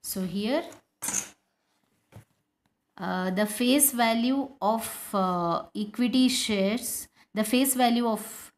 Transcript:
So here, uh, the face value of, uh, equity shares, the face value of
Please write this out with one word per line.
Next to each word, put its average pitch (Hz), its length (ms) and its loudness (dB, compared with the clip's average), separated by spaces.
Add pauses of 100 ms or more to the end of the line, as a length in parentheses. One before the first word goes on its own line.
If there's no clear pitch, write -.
So - 200 -8
here, 202 420 -2 (2250)
uh, 185 340 -2
the 202 140 2
face 254 460 2
value 240 580 2 (120)
of, 220 520 -2
uh, 180 500 0 (120)
equity 240 540 2
shares, 214 800 -2 (240)
the 214 100 0
face 254 320 2
value 240 320 2
of - 500 -6